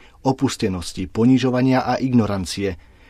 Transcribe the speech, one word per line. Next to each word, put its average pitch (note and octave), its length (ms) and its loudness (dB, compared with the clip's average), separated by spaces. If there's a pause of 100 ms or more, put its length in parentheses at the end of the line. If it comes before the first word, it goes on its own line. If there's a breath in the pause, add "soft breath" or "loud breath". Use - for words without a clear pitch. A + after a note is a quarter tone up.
(220 soft breath)
opustenosti, F#2+ 880 -2
ponižovania B2+ 720 2
a B2 160 -2
ignorancie, G2+ 800 -2 (320 soft breath)